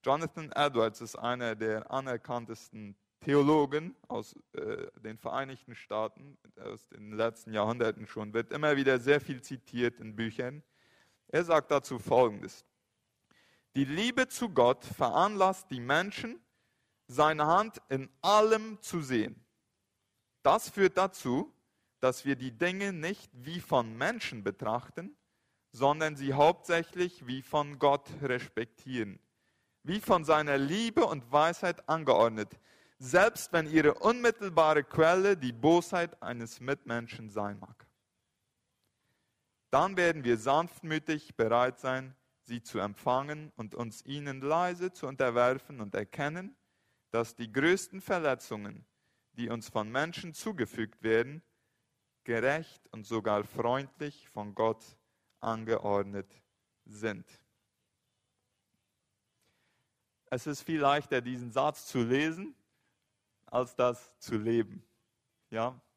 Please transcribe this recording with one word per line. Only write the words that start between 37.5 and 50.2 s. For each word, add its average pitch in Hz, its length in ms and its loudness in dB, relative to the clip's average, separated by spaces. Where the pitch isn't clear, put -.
mag. - 280 -20
Dann 180 260 4
werden 165 280 2
wir 120 140 2
sanftmütig 156 960 -2
bereit 120 420 2
sein, 131 360 -6
sie 120 200 -10
zu - 160 -8
empfangen 139 800 -4
und 107 180 -12
uns 113 300 -10
ihnen 139 360 -8
leise 175 520 -2
zu - 140 -10
unterwerfen 127 720 0
und 101 140 -10
erkennen, 151 640 -6
dass 117 260 -2
die 113 160 -10
größten 175 480 0
Verletzungen, 127 840 -4
die 117 160 -8
uns 117 200 -8
von 107 220 -4
Menschen 156 440 -4